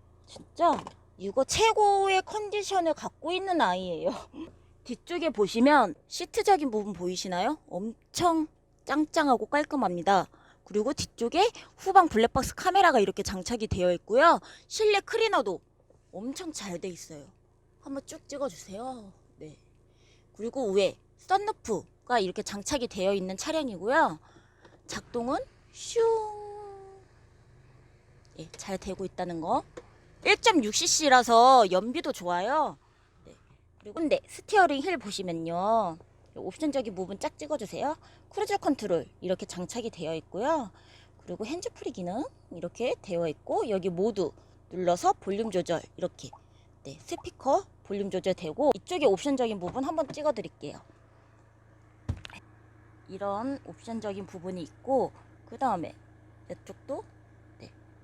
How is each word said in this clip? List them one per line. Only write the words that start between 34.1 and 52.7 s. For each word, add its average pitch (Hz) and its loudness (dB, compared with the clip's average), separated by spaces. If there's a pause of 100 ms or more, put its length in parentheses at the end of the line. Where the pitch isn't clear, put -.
스티어링 339 2
휠 349 -2
보시면요, 180 -2 (380)
옵션적인 247 -6
부분 185 -8
쫙 - -8
찍어주세요. 285 -6 (380)
크루즈 403 -4
컨트롤 202 -2 (160)
이렇게 185 -4
장착이 202 -8
되어 165 -8
있고요. 226 -4 (540)
그리고 196 -8
핸즈프리 330 -10
기능 196 -6 (280)
이렇게 180 -6
되어 170 -2
있고, 170 -4
여기 190 -2
모두 185 -2 (400)
눌러서 180 2
볼륨 214 -4
조절 175 -2 (160)
이렇게, - -8 (540)
네, 151 -14
스피커 339 -2 (200)
볼륨 202 -6
조절되고, 185 0
이쪽에 302 -2
옵션적인 247 2
부분 180 -6
한번 311 -4
찍어드릴게요. 226 -6 (2250)